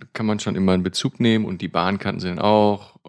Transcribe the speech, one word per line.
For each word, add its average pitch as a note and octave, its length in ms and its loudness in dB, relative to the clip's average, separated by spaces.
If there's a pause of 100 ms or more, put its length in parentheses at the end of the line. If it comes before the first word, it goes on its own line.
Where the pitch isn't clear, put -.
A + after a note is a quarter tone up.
(120)
kann A2+ 140 -6
man G#2+ 160 0
schon G2 160 -4
immer F#2 160 4
einen F#2 100 2
Bezug - 380 -4
nehmen. A2 240 2
Und F#2 160 -8
die F#2 80 -6
Bahn F#2 280 0
kannten G2 220 -6
sie F#2 80 -6
dann F2+ 120 -6
auch. G#2 580 2 (120)